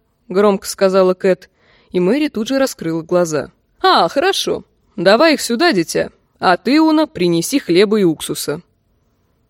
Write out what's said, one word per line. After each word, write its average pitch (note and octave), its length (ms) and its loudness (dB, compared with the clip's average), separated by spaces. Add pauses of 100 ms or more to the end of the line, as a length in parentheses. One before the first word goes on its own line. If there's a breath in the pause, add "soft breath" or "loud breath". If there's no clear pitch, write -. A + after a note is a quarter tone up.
(280)
громко G3 400 0
сказала F#3+ 460 2
Кэт, F#3 360 -2 (420 soft breath)
и F#3 80 -2
Мэри C4 280 0
тут A3 200 -6
же C4+ 120 -2
раскрыла E3 420 -4
глаза. E3 500 -2 (300)
«А, C#4 280 2
хорошо. - 560 -4 (300)
Давай A#3 400 4
их - 60 -6
сюда, C4 300 -2
дитя. E3 380 -2 (300)
А F3+ 180 2
ты, C#4+ 240 2
Уна, D#4 260 2
принеси F3 520 -2
хлеба G3+ 400 0
и G3 40 2
уксуса». D#3 580 -4 (880)